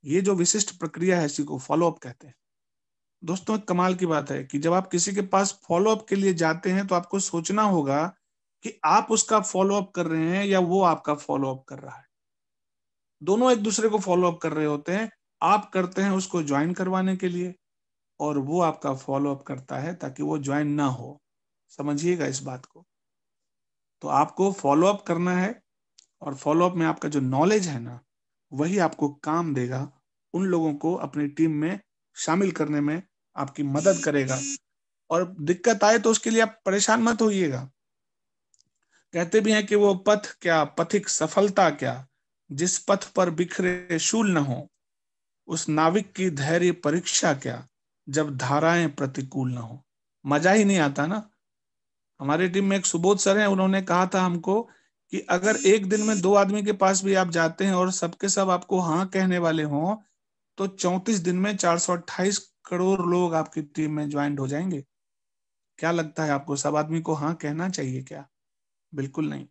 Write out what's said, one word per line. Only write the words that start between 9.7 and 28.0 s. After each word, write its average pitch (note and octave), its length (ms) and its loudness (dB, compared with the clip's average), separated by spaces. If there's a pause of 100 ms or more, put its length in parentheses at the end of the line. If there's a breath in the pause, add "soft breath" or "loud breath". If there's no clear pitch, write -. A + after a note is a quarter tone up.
कर F3 120 -2
रहे D#3+ 240 0
हैं G3 140 0
या F#3+ 160 4
वो F3+ 220 2
आपका D#3 320 2
फॉलोअप C3+ 540 -4
कर C3+ 100 -14
रहा - 180 -18
है। - 80 -20 (1160)
दोनों A3 300 4
एक A3 100 2
दूसरे A3 260 0
को G#3+ 100 2
फॉलोअप F3+ 440 2
कर D#3+ 100 -4
रहे D3+ 140 -2
होते D3 260 -2
हैं। A3 180 -4 (320)
आप G3 300 2
करते F#3 300 -2
हैं G3+ 80 2
उसको F#3 320 -2
ज्वाइन D3 320 0
करवाने F#3 420 -2
के F#3 120 -4
लिए F3+ 260 -6 (680)
और D3 180 -2
वो D3 220 -2
आपका D#3 340 0
फॉलोअप C#3 480 -4
करता C3 360 -10
है E3 160 -6
ताकि D3 280 -10
वो D3+ 160 -2
ज्वाइन C#3+ 340 -2
ना D3 140 0
हो। B2+ 340 -6 (580)
समझिएगा D3 480 -2
इस C3+ 160 -6
बात C3 240 -12
को। - 180 -20 (1160)
तो D3+ 60 -8
आपको D#3 440 2
फॉलोअप F3+ 540 2
करना F3+ 300 0
है G3 240 -2 (640)
और C#3+ 120 -8
फॉलोअप E3+ 420 2
में D#3+ 100 0
आपका D#3+ 220 -2
जो D3 120 -2
नॉलेज E3 480 2
है B2+ 120 -8
ना, A#2+ 200 -14 (520)